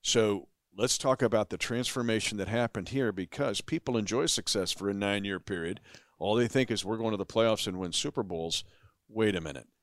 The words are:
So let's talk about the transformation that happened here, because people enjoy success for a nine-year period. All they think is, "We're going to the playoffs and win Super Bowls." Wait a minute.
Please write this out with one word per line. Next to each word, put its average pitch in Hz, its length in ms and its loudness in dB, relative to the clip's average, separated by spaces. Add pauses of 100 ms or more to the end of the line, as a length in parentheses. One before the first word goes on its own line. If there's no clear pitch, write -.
So 104 480 2 (280)
let's 120 200 2
talk 131 240 2
about 107 280 4
the 92 80 -6
transformation 117 800 0
that 95 100 -2
happened 110 400 -2
here, 123 240 0
because 104 480 -4
people 135 340 -4
enjoy 113 300 2
success 107 480 0
for 98 160 -2
a 101 40 0
nine-year 101 460 0
period. 87 400 -4 (420)
All 104 140 2
they 120 140 2
think 131 200 0
is, 101 140 -2
"We're 110 140 -4
going 110 140 -2
to 104 60 -2
the 95 80 -2
playoffs 113 400 2
and 92 140 -6
win 90 140 -4
Super 143 300 -2
Bowls." 85 420 -4 (420)
Wait 107 300 2
a 82 40 -2
minute. 69 260 -10 (160)